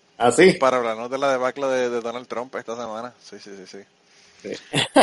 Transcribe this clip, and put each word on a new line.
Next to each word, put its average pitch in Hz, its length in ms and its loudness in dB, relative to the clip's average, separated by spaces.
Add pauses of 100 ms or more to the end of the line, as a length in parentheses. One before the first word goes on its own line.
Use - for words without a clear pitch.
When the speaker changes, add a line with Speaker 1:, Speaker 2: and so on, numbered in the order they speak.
(160)
Speaker 1:
¿Ah, 117 140 4
sí? 180 220 6
Speaker 2:
Para 131 240 2
hablarnos 117 340 -4
de 135 80 -6
la 139 140 2
debacle 127 340 -2
de, 127 240 0
de 120 100 -2
Donald 120 280 -8
Trump 120 260 -8
esta 113 220 -8
semana. 117 440 -10
Sí, - 200 -20
sí, 104 160 -20
sí, 95 100 -18
sí. 98 120 -18 (760)
Speaker 1:
Sí. - 260 -4 (220)